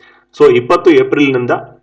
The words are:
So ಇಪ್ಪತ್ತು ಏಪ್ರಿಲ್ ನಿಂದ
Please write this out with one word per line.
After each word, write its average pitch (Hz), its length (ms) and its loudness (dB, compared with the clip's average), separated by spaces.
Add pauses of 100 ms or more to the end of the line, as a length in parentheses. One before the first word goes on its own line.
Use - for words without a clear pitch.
(420)
So 131 140 4
ಇಪ್ಪತ್ತು 156 360 0
ಏಪ್ರಿಲ್ 135 420 0
ನಿಂದ 123 180 -4 (320)